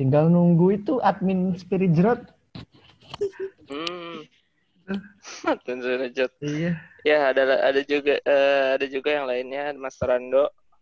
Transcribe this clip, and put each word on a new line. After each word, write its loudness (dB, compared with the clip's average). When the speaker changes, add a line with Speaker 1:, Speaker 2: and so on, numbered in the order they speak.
Speaker 1:
Tinggal 4
nunggu 4
itu -4
admin 0
Spirit 0
Jerot. 2
Speaker 2:
Hmm. -12
<laughs> -8
Admin -8
Spirit -4
Jerot. 0
Speaker 1:
Iya. -4
Speaker 2:
Ya, 4
ada, 4
ada 2
juga, 0
eh, 2
ada -4
juga -4
yang -4
lainnya, -6
Mas -10
Rando. 2